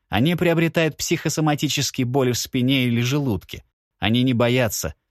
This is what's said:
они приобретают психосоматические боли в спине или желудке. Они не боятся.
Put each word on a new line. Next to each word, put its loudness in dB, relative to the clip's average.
они 2
приобретают 0
психосоматические -2
боли 2
в -2
спине 0
или 0
желудке. -4
Они 2
не 2
боятся. 0